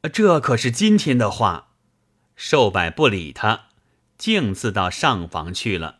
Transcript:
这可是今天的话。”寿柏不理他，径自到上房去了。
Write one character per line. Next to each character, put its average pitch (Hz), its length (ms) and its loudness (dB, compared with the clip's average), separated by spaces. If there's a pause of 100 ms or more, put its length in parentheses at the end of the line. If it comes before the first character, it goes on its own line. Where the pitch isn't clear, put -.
(120)
这 180 280 4
可 123 160 0
是 123 140 -2
今 214 260 4
天 135 220 2
的 107 120 0
话。” 95 400 -4 (680)
寿 123 340 2
柏 87 200 0
不 151 180 2
理 85 240 -4
他， - 340 -4 (500)
径 165 380 -2
自 113 160 -4
到 95 180 0
上 92 400 -2
房 85 240 -8
去 95 240 -4
了。 80 240 -10